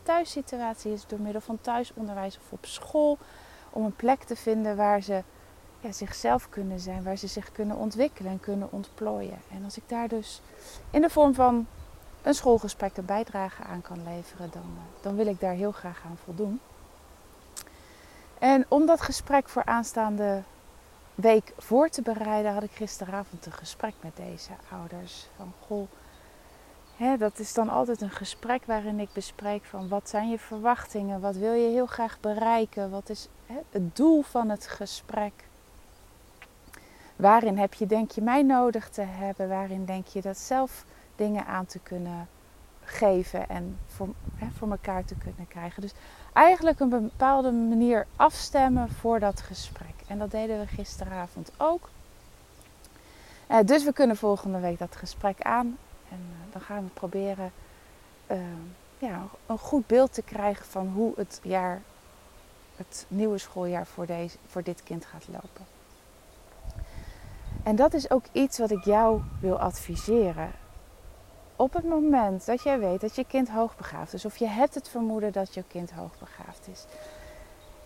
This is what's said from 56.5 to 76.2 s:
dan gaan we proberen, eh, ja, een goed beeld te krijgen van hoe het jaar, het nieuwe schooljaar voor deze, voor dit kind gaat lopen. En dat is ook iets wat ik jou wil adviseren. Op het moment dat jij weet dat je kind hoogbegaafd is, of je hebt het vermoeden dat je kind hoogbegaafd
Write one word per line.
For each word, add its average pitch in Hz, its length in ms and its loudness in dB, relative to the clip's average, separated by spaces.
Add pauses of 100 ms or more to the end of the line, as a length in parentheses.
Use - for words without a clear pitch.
dan 190 80 -12
gaan 202 240 -8
we 185 60 -10
proberen, 190 640 -4 (720)
eh, 196 120 -2 (600)
ja, 190 280 -6 (200)
een 226 120 -4
goed - 280 0
beeld 254 280 6
te 226 80 -6
krijgen 202 440 -4
van 190 220 -4
hoe 208 280 0
het - 260 -8
jaar, 185 400 -2 (920)
het - 320 -16
nieuwe 202 300 0
schooljaar 175 480 -4
voor 175 200 -10
deze, 170 300 -8 (100)
voor - 160 -6
dit 175 200 -8
kind 170 220 -10
gaat - 220 -18
lopen. 175 400 -16 (2000)
En 214 140 2
dat 294 180 6
is 285 160 -2
ook 262 220 4
iets 262 260 2
wat 226 120 0
ik 202 140 -2
jou 214 380 6 (180)
wil 185 180 0
adviseren. 180 920 0 (1080)
Op 262 160 2
het 339 120 -2
moment 285 640 4
dat 240 160 0
jij 277 160 2
weet 196 220 0
dat 214 140 -4
je 262 100 -2
kind 262 240 0
hoogbegaafd 220 640 -4
is, 185 120 -10
of 214 120 -8
je 226 120 0
hebt 240 260 2
het 277 140 -10
vermoeden 220 440 -2
dat 196 220 -4
je 185 140 -10
kind 175 220 -10
hoogbegaafd - 840 -16